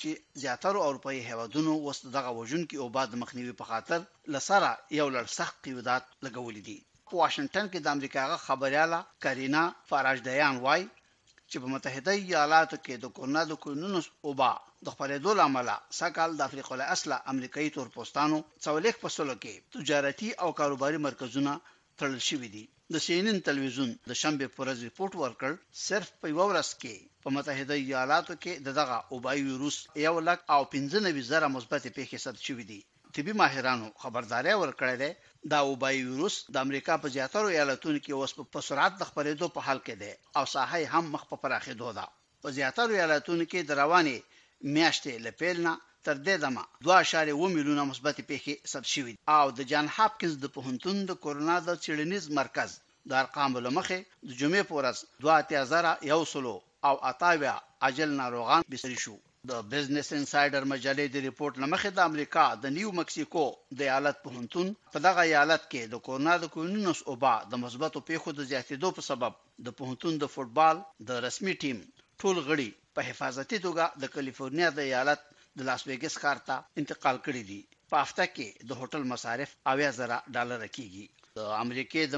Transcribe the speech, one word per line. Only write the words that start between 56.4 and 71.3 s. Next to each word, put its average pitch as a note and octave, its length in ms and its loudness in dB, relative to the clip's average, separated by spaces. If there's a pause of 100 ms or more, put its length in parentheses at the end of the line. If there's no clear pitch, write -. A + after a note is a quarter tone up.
او C#3+ 80 6 (160)
اتاویا D3+ 440 4 (300)
عاجل C#3+ 260 2 (100)
ناروغان B2 400 4 (120)
بستري B2 320 -6
شو. G#2+ 120 -12 (320)
د A#2 120 -4 (100)
بزنس C#3+ 420 0
انسایډر C#3+ 580 2
مجلې C#3 400 0
د C3+ 60 -2 (100)
ریپورت C3+ 340 -4
له C3+ 120 0
مخې G3 220 0
د G3 40 2 (100)
امریکا D3+ 360 4 (180)
د - 20 -2 (120)
نیو G#3+ 120 -2 (100)
مکسیکو D#3 460 -2 (320)
د - 100 -4
ایالت C#3 360 2
پوهنتون B2+ 440 -4 (260)
په D#3 120 -2
دغه F3+ 220 8
ایالت D3+ 440 6
کې B2+ 100 -6 (100)
د A#2+ 40 -8 (100)
کورونا C#3 320 2
د E3 80 -2 (100)
کوینونس F3+ 440 -2 (120)
وبا B2 240 4 (160)
د - 20 -12 (100)
مثبتو B2+ 360 -4 (100)
پیښو D#3+ 260 -4
د D3 140 -8
زیاتېدو C3+ 480 -2
په E3 120 -10
سبب B2 240 -2 (320)
د - 20 -6 (100)
پوهنتون C3+ 400 -4
د C#3+ 160 -2
فوټبال D3+ 440 4 (300)
د B2 180 -4
رسمي F3+ 360 -2